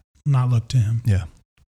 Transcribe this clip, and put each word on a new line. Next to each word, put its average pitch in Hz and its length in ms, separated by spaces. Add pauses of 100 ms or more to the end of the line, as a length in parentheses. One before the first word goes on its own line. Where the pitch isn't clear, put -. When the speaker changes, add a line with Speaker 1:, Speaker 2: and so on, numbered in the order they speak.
(260)
Speaker 1:
not 127 240
look 117 200
to 135 80
him. 113 280
Speaker 2:
Yeah. 92 200 (420)